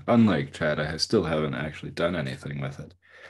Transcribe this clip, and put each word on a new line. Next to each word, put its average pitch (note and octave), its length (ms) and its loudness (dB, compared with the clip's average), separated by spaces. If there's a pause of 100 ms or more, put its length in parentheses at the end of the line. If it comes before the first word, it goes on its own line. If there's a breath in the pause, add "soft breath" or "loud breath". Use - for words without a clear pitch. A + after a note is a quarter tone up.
unlike G2+ 440 4
Chad, D2+ 260 0
I D2+ 200 -4
still G2+ 260 2
haven't D#2 300 -2
actually D2 380 -8
done F2 220 0
anything C#2+ 460 -6
with C#2 200 -8
it. C#2+ 140 -16 (360 loud breath)